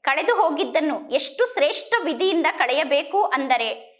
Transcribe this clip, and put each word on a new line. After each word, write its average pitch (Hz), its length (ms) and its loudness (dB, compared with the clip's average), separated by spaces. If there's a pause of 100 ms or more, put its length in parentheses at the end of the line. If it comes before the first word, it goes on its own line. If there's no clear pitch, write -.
ಕಳೆದು 330 320 2
ಹೋಗಿದ್ದನ್ನು 302 720 0
ಎಷ್ಟು - 440 -2
ಶ್ರೇಷ್ಠ 294 400 0 (100)
ವಿಧಿಯಿಂದ 339 420 0 (120)
ಕಳೆಯಬೇಕು 285 640 0
ಅಂದರೆ 247 680 -2 (100)